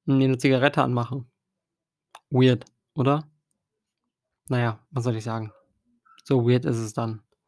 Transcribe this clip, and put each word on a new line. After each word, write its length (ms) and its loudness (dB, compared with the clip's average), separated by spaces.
mir 200 2
eine 140 0
Zigarette 440 2
anmache. 420 -4
Weird, 360 4
oder? 320 0
Naja, 320 -2
was 140 -6
soll 100 0
ich 80 -6
sagen? 300 -8
So 200 2
weird 200 2
ist 140 -2
es 140 -8
dann. 300 -6